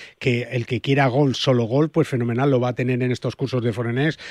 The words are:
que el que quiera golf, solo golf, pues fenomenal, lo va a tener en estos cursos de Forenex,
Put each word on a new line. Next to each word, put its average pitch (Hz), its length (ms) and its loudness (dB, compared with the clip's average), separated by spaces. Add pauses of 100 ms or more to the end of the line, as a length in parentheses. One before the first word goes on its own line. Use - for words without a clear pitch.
(180)
que 120 320 0
el 123 160 -4
que 117 140 -2
quiera 139 260 2
golf, 131 300 2
solo 123 280 2
golf, 143 280 0
pues 160 160 2
fenomenal, 120 420 0
lo 127 100 4
va 123 100 0
a 120 40 -6
tener 127 280 -2
en 127 100 0
estos 117 240 -4
cursos 127 260 -4
de 117 100 0
Forenex, 123 460 -2 (120)